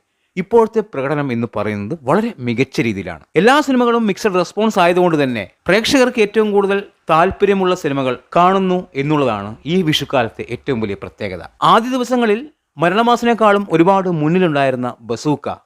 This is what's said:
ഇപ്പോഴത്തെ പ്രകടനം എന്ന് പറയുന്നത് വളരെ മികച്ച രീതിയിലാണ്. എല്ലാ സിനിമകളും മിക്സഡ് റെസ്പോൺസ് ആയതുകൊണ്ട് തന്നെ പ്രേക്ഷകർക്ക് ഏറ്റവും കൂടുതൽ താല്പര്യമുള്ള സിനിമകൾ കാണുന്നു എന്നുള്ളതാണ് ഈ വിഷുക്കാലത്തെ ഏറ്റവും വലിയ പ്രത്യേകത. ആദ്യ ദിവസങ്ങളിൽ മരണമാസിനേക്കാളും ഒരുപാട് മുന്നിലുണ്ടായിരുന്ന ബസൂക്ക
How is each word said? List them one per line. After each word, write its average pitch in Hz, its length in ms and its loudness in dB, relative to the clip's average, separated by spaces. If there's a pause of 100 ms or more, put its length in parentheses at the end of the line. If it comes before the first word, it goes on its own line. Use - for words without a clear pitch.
(420)
ഇപ്പോഴത്തെ 220 400 2 (100)
പ്രകടനം 143 440 -4
എന്ന് 117 200 -2
പറയുന്നത് 104 380 -6 (160)
വളരെ 214 200 2 (180)
മികച്ച 123 400 -2
രീതിയിലാണ്. 90 360 -8 (160)
എല്ലാ 233 160 4 (120)
സിനിമകളും 240 420 0
മിക്സഡ് 185 320 0
റെസ്പോൺസ് 208 420 -2
ആയതുകൊണ്ട് 175 400 2
തന്നെ 120 200 -4 (240)
പ്രേക്ഷകർക്ക് 233 580 2
ഏറ്റവും 214 300 0
കൂടുതൽ 196 240 0 (320)
താല്പര്യമുള്ള 185 720 2
സിനിമകൾ 135 320 -2 (200)
കാണുന്നു 185 440 2 (220)
എന്നുള്ളതാണ് 127 500 -2 (220)
ഈ 185 40 2 (120)
വിഷുക്കാലത്തെ 123 560 -2 (100)
ഏറ്റവും 123 300 -4
വലിയ 98 180 -6
പ്രത്യേകത. 92 380 -10 (320)
ആദ്യ 233 220 2
ദിവസങ്ങളിൽ 240 460 0 (400)
മരണമാസിനേക്കാളും 220 840 2 (120)
ഒരുപാട് 185 320 4 (120)
മുന്നിലുണ്ടായിരുന്ന 143 720 0 (200)
ബസൂക്ക 135 400 -4 (160)